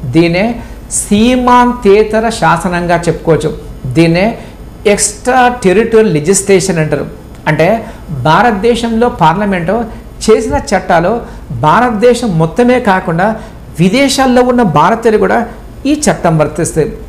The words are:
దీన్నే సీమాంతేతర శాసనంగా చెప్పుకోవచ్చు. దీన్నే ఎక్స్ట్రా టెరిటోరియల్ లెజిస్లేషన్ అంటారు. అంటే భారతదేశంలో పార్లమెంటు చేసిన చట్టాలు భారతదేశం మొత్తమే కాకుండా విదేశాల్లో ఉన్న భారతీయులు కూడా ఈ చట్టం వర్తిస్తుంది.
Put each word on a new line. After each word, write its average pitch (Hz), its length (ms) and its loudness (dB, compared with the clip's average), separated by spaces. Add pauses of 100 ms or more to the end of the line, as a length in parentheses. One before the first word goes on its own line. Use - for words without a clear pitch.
(140)
దీన్నే 170 320 2 (540)
సీమాంతేతర 233 1300 2 (140)
శాసనంగా 170 560 0 (100)
చెప్పుకోవచ్చు. 156 440 0 (460)
దీన్నే 170 300 2 (680)
ఎక్స్ట్రా 247 480 0 (240)
టెరిటోరియల్ 214 520 4
లెజిస్లేషన్ 180 680 0
అంటారు. 151 240 -2 (440)
అంటే 156 160 2 (640)
భారతదేశంలో 226 760 2 (160)
పార్లమెంటు 185 520 0 (500)
చేసిన 254 320 2 (140)
చట్టాలు 185 420 0 (540)
భారతదేశం 233 640 2 (100)
మొత్తమే 240 380 2 (100)
కాకుండా 185 380 0 (540)
విదేశాల్లో 254 640 2 (100)
ఉన్న 247 100 2 (160)
భారతీయులు 220 460 2
కూడా 202 140 0 (520)
ఈ - 20 2 (140)
చట్టం 165 340 0
వర్తిస్తుంది. 151 520 -2 (160)